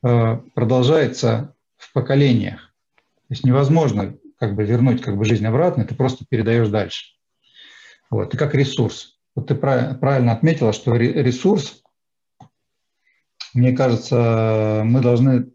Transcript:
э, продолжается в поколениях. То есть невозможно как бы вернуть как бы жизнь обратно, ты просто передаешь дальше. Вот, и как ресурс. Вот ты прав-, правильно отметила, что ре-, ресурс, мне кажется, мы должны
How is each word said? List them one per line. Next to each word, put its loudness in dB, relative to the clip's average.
э, 2
продолжается 0
в -20
поколениях. 0
То -8
есть -6
невозможно 2
как -4
бы -2
вернуть 2
как -6
бы -2
жизнь 0
обратно, 0
ты -8
просто -4
передаешь 0
дальше. -6
Вот, -4
и -8
как -2
ресурс. -4
Вот -8
ты 0
прав-, -2
правильно 2
отметила, 0
что -2
ре-, 0
ресурс, -2
мне 2
кажется, 0
мы 2
должны 2